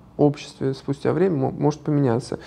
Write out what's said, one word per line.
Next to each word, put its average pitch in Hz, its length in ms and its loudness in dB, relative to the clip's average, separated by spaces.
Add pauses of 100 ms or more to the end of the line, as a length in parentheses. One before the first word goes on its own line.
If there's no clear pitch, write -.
(160)
обществе 143 580 0
спустя 135 380 -2
время 170 240 0
мо-, 131 160 0
может 147 300 0
поменяться. 135 640 0